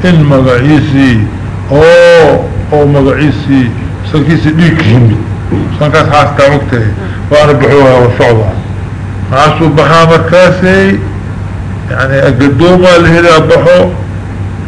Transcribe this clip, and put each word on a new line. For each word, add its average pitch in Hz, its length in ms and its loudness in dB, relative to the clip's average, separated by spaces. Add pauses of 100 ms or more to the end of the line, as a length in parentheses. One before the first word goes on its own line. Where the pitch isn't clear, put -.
in 180 180 2
magaciisii 131 960 2 (520)
oo, 160 760 4 (260)
oo 147 140 2
magaciisii 135 840 0 (420)
sankiisa 156 380 0
dhiig 160 260 0
ka 156 80 -2
yimid. 113 340 2 (600)
Sankaas 151 300 0
haas 147 280 0
taa 143 180 2
ogtahay. 120 360 -2 (400)
Waana 147 240 2
buxuu 139 300 2
waa 127 340 2
socdaa. 117 360 0 (760)
Maxaa 151 280 0
soo 160 100 0
baxaa 156 380 2
markaasay? 180 800 2 (1040)
Yani, 131 260 -2 (120)
agadoomaa 170 720 2
la 165 60 2
helaa 165 320 4
baxo. 165 380 2 (880)